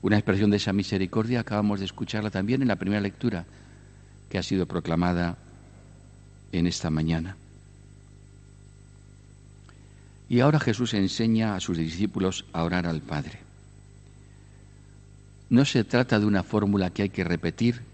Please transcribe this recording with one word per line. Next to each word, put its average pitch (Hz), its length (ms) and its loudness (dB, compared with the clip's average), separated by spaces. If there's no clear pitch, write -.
Una 104 160 4
expresión 104 340 2
de 101 80 4
esa 98 160 -2
misericordia 104 640 -2
acabamos 104 400 -2
de 98 60 -6
escucharla 107 440 -6
también 104 300 0
en 131 80 2
la 101 80 2
primera 101 240 0
lectura 101 460 -4
que - 80 -6
ha 90 60 -2
sido 92 240 0
proclamada 87 720 -2
en 87 140 2
esta 82 240 -2
mañana. 80 460 -2
Y 120 120 4
ahora 147 200 6
Jesús 117 320 0
enseña 110 600 0
a 90 60 -6
sus 87 180 -4
discípulos 92 760 -2
a 82 120 0
orar 87 220 0
al 82 140 -2
Padre. 76 400 -8
No 131 160 6
se 117 180 2
trata 123 340 2
de 104 80 4
una 101 160 2
fórmula 101 480 0
que - 120 -4
hay 98 80 0
que 95 140 -2
repetir 87 580 -2